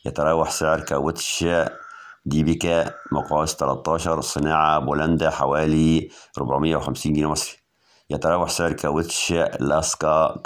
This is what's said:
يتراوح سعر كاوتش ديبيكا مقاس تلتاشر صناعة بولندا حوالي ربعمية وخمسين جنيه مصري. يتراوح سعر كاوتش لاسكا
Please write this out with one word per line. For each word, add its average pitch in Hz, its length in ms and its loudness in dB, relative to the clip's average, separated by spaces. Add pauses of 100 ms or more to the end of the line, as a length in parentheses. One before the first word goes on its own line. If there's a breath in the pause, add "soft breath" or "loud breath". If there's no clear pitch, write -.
يتراوح 78 460 0
سعر 78 280 0
كاوتش 76 680 -2 (800 loud breath)
ديبيكا 80 680 0 (180)
مقاس 76 440 0
تلتاشر 78 680 0
صناعة 76 580 2
بولندا 78 500 2
حوالي 78 800 2 (280 loud breath)
ربعمية 69 380 0
وخمسين 71 380 -2
جنيه 76 160 2
مصري. - 280 -4 (520 soft breath)
يتراوح 85 400 0
سعر 85 220 0
كاوتش 78 640 -2 (260)
لاسكا 78 880 0